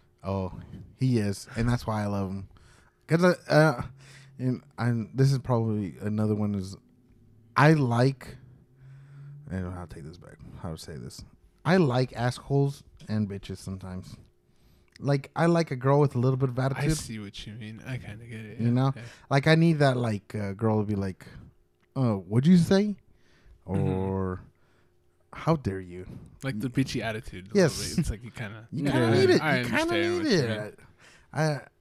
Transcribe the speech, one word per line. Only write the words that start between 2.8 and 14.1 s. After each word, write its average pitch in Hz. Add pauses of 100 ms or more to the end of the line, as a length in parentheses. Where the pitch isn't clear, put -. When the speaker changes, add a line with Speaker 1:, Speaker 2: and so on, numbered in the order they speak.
Speaker 1:
'Cause 170
I, 180
uh, 151 (580)
and, 127 (160)
and 117
this 135
is 135
probably 110
another 107
one 104
is, 95 (800)
I 147
like, 131 (1160)
I -
don't 92
know 90
how 90
to 82
take 82
this 82
back. - (260)
How 87
to 80
say 82
this? 65 (400)
I 175
like 131
assholes 139 (240)
and 107
bitches 98
sometimes. 95 (840)